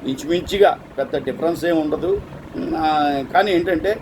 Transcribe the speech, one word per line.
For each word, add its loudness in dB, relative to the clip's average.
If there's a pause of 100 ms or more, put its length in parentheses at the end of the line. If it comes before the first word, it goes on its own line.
ఇంచుమించుగా 2 (200)
పెద్ద -2
డిఫరెన్స్ -2
ఏమి 2
ఉండదు. 0 (380)
ఆ, 0 (120)
కానీ 4
ఏంటంటే 2